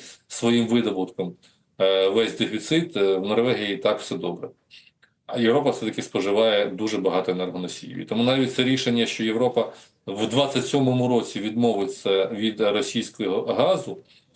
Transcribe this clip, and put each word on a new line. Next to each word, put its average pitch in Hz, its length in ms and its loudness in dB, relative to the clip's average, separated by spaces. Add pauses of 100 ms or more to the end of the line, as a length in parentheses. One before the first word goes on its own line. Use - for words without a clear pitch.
(280)
своїм 117 400 2
видобутком, 98 680 0 (480)
е, 95 280 4
весь 107 280 0
дефіцит. 113 600 -2
Е, 98 180 4
в 92 120 -2
Норвегії 107 460 0
і 95 40 -4
так 104 220 0
все - 180 -2
добре. 87 320 -8 (760)
А - 140 -6
Європа 127 300 2
все-таки 110 320 -4
споживає 101 640 2
дуже 101 320 -4
багато 92 340 0
енергоносіїв. 90 680 -4
І - 80 -10
тому 113 180 0
навіть 127 300 2
це 131 100 0
рішення, 123 420 2
що - 180 -4
Європа 113 500 0 (340)
в 101 200 -4
двадцять 131 380 0
сьомому 127 420 2
році 117 320 0
відмовиться 101 840 0
від 107 360 -4
російського 107 920 0
газу, 104 440 0 (380)